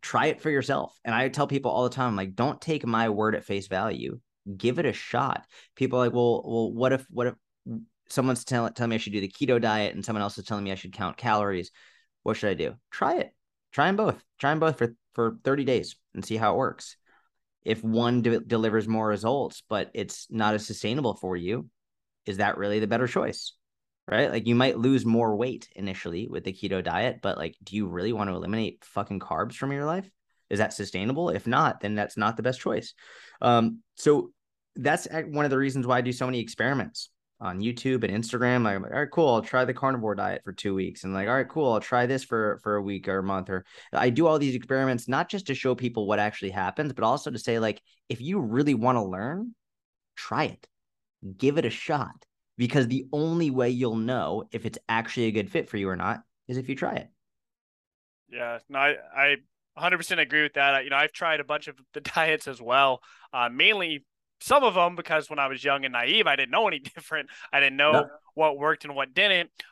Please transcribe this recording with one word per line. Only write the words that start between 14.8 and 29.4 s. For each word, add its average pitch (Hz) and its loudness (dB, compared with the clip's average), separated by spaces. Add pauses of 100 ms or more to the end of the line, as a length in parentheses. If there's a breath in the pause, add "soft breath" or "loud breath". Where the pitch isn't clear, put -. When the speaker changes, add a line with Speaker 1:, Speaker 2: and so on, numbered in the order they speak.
Speaker 1:
for 113 0
thirty 139 0
days 120 0 (180)
and 95 -8
see 113 -4
how 107 4
it 90 2
works. - -4 (680)
If 110 -2
one 117 2
de-, 117 2
delivers 110 0
more 110 0
results, 107 -2
but 104 -4
it's - -8
not 107 0
as 107 -4
sustainable 110 -2
for 92 -6
you, 95 -4 (560)
is 95 -4
that 101 2
really 101 0
the 107 0
better 117 0
choice? - -4 (560)
Right? 120 2
Like, 113 -2
you 120 4
might 127 4
lose 120 4
more 113 4
weight 120 -4
initially 95 -8
with 87 -8
the 95 -6
keto 95 -4
diet, 92 -2
but, - -2
like, 82 -8
do - -12
you 107 -2
really 90 -2
want 101 -2
to 92 -2
eliminate 98 -4
fucking 101 -6
carbs 98 -4